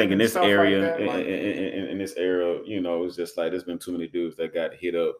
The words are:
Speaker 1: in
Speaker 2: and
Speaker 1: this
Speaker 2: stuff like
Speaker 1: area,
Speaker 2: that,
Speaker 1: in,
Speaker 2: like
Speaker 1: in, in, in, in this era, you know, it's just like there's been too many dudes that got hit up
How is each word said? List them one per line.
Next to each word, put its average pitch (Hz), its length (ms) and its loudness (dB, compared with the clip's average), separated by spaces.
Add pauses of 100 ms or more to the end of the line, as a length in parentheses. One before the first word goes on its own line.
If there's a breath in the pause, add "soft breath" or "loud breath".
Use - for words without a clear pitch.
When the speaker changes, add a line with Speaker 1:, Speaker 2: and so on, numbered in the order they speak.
Speaker 1:
in 92 60 0
Speaker 2:
and 98 80 4
Speaker 1:
this 113 100 6
Speaker 2:
stuff - 120 2
like 104 80 6
Speaker 1:
area, 98 300 6
Speaker 2:
that, - 180 0
Speaker 1:
in, 101 80 0
Speaker 2:
like 90 180 -2
Speaker 1:
in, 95 80 -2
in, 87 400 -4
in, 95 160 -6
in 92 100 -6
this 95 180 -6
era, 90 480 2
you 101 160 -6
know, 87 220 -2
it's 90 120 -6
just 85 220 -6
like 82 140 -2
there's 90 140 -4
been 87 120 -6
too 90 140 -10
many 85 160 -6
dudes 85 300 -4
that 82 160 -6
got 82 200 -4
hit 87 220 -4
up 82 240 0